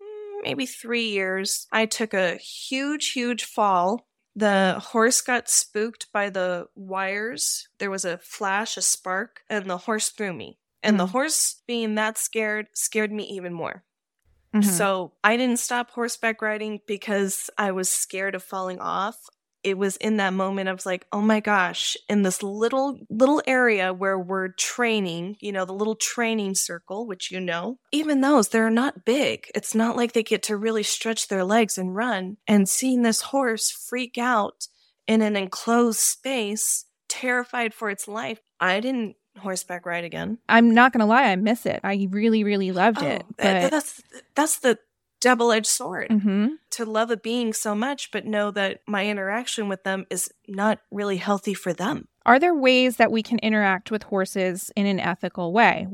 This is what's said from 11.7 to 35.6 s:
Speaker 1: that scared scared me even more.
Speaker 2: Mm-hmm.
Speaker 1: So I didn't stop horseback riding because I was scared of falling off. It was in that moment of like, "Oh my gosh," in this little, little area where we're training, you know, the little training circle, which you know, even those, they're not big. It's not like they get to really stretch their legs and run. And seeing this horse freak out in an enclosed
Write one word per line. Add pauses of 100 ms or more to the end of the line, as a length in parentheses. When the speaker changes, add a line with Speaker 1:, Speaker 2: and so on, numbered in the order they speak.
Speaker 1:
that
scared
scared
me
even
more. (720)
Speaker 2:
Mm-hmm.
Speaker 1:
So (100)
I
didn't
stop
horseback
riding
because
I
was
scared
of
falling
off. (480)
It
was
in
that
moment
of
like,
"Oh
my
gosh," (120)
in
this
little, (100)
little
area
where
we're
training,
you
know,
the
little
training
circle,
which
you
know, (140)
even
those,
they're
not
big.
It's
not
like
they
get
to
really
stretch
their
legs
and
run. (100)
And
seeing
this
horse
freak
out (400)
in
an
enclosed